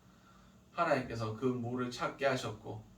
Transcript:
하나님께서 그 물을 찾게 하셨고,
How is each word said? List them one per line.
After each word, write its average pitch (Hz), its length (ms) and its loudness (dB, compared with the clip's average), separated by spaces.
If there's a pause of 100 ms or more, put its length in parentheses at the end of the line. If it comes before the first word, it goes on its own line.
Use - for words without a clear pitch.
(720)
하나님께서 120 640 2
그 131 80 -4
물을 123 460 0
찾게 - 360 -2
하셨고, 113 580 -2 (140)